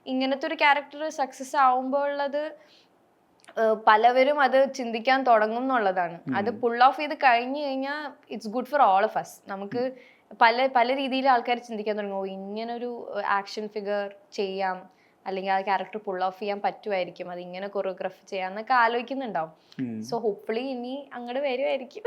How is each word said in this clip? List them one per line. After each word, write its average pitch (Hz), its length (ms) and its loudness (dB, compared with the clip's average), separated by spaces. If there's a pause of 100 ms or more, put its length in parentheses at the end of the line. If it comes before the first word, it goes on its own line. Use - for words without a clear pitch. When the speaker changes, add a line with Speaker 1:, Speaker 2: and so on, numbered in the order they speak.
Speaker 1:
ഇങ്ങനത്തെ 262 400 -2
ഒരു 320 80 -4
ക്യാരക്ടർ 294 560 2
സക്സസ് 269 460 -6
ആവുമ്പോ 262 480 2
ഉള്ളത്, 285 480 -4 (1080)
ഏഹ്, 220 180 4 (100)
പലവരും 254 540 6
അത് 269 340 6
ചിന്തിക്കാൻ 240 480 0
തുടങ്ങും 226 400 4
എന്നുള്ളതാണ്. 190 680 0
Speaker 2:
ഉം. - 80 -2
Speaker 1:
അത് 208 240 -2
പുൾ 240 220 2
ഓഫ് 269 140 8
ചെയ്ത് 302 180 -4
കഴിഞ്ഞു 254 460 2
കഴിഞ്ഞാ 277 500 -4 (240)
it's 220 120 -10
good 214 180 -4
for 285 120 -2
all 208 300 6
of - 140 -6
us. - 280 -12
നമുക്ക് 202 300 -8
Speaker 2:
ഉം. - 600 -8
Speaker 1:
പല, 240 360 6
പല 240 200 4
രീതിയിൽ 262 320 0
ആൾക്കാർ 240 300 4
ചിന്തിക്കാൻ 214 380 -6
തുടങ്ങും, 202 220 -4
"ഓ, 196 60 -4
ഇങ്ങനൊരു, 226 920 -8
ഏഹ്, 202 100 -4
ആക്ഷൻ 202 420 -2
ഫിഗർ 202 460 -6 (180)
ചെയ്യാം, 190 500 -4 (440)
അല്ലെങ്കിൽ 190 260 -2
ആ 190 80 2
ക്യാരക്ടർ 196 440 -2
പുൾ 185 200 -2
ഓഫ് 185 160 -4
ചെയ്യാൻ 202 240 -4
പറ്റുമായിരിക്കും, 180 640 -4
അത് 180 100 -10
ഇങ്ങനെ 180 280 -10
കൊറിയോഗ്രാഫി 190 640 -8
ചെയ്യാം" 185 180 -4
എന്നൊക്കെ 220 260 -4
ആലോചിക്കുന്നുണ്ടാവും. 233 920 -2 (120)
Speaker 2:
ഉം. 113 200 -6
Speaker 1:
So 110 80 -10
hopefully 220 500 -4
ഇനി 262 560 -8
അങ്ങോട്ട് 247 260 -6
വരുമായിരിക്കും. 269 680 -2